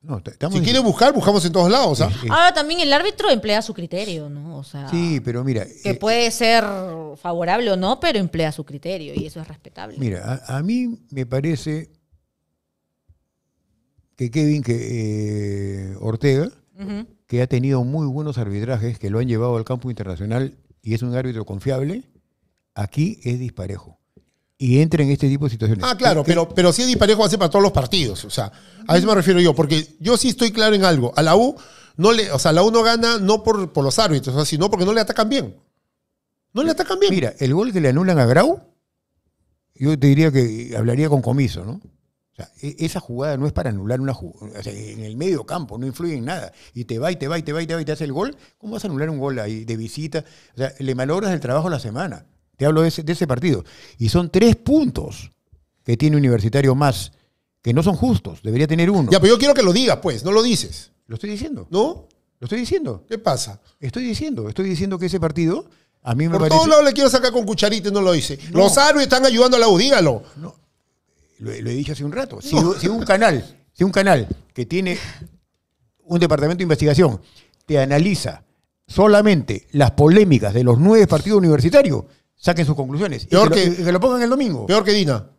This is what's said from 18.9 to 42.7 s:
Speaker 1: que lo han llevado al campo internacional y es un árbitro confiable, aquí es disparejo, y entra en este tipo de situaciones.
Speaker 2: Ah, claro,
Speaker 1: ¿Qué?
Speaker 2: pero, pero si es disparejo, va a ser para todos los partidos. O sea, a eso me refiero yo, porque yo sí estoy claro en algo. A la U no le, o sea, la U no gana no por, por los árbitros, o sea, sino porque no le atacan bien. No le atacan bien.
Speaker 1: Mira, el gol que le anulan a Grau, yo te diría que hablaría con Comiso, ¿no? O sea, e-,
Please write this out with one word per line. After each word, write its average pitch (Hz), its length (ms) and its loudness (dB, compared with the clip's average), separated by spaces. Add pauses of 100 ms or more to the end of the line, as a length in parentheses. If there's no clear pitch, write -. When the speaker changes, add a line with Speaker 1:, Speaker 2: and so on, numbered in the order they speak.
Speaker 1:
que 98 120 -8
lo 107 100 -2
han 127 80 -2
llevado 120 280 -2
al 113 80 -4
campo 127 260 -8
internacional 107 680 -6 (240)
y 110 120 -4
es 113 80 -4
un 123 140 -6
árbitro 123 300 -6
confiable, 135 580 -6 (680)
aquí 143 500 -6
es 120 140 -4
disparejo, 98 600 -12 (680)
y 127 160 4
entra 160 220 2
en 139 80 2
este 143 180 0
tipo 139 160 -2
de 135 60 -2
situaciones. 110 360 -2
Speaker 2:
Ah, 254 80 0
claro, 185 300 2
Speaker 1:
¿Qué? - 40 -2
Speaker 2:
pero, 165 200 2
pero 175 240 2
si 226 100 -2
es 254 60 -2
disparejo, 214 320 2
va 214 60 4
a - 20 2
ser 170 100 0
para 175 120 2
todos 196 120 4
los 202 100 4
partidos. 127 520 -4
O 104 60 -14
sea, 101 200 -6 (380)
a 165 80 4
eso 180 100 4
me 214 80 4
refiero 180 240 4
yo, 170 160 4
porque 156 320 -2 (140)
yo 220 160 0
sí 151 140 0
estoy 220 220 0
claro 214 220 2
en 196 100 2
algo. 139 320 2
A 147 60 2
la 160 140 4
U 247 180 2 (440)
no 202 140 4
le, 208 200 -2
o 135 60 -2
sea, 165 120 2
la 165 120 4
U 220 80 4
no 226 120 2
gana 233 360 0
no 214 240 0
por, 208 320 -2
por 143 100 0
los 135 140 -2
árbitros, 143 360 0
o 139 40 -2
sea, 151 80 -2
sino 170 240 -2
porque 185 160 0
no 208 80 0
le 226 80 2
atacan 220 260 -2
bien. 208 260 -4 (1000)
No 233 80 -2
le 320 80 0
atacan 359 280 -4
bien. 403 140 4
Speaker 1:
Mira, 131 260 -2
el 131 140 0
gol 208 220 -2
que 185 80 0
le 135 80 2
anulan 170 280 2
a 131 60 4
Grau, 196 340 4 (1160)
yo 143 240 0
te 135 80 2
diría 143 260 4
que 120 460 -2
hablaría 123 320 0
con 143 100 2
Comiso, 123 420 -2
¿no? 107 100 -10
O - 600 -20
sea, - 160 -20 (120)
e-, 143 160 -12